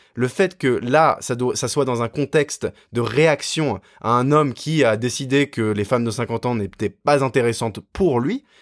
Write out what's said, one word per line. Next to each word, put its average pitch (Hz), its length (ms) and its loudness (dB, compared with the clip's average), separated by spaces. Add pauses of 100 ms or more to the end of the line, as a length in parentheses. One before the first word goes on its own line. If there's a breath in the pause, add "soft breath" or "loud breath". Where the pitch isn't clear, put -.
(140 soft breath)
le 123 140 -2
fait 185 300 -2
que 123 240 0
là, 139 380 4
ça - 140 -4
doit, 120 220 -2
ça 123 120 -4
soit 139 180 0
dans 120 160 -2
un 117 60 -2
contexte 143 600 -2 (220 soft breath)
de 117 80 -2
réaction 139 800 0 (220 soft breath)
à 107 80 0
un 123 200 2
homme 147 220 4
qui 151 320 0
a 110 140 4
décidé 135 500 0
que 117 140 -4
les 107 220 0
femmes 120 200 0
de 117 60 -2
cinquante 113 340 -4
ans 123 100 0
n'étaient 104 360 -4
pas 143 340 0
intéressantes 117 560 -2 (140)
pour 156 260 2
lui, 185 240 -2 (180 soft breath)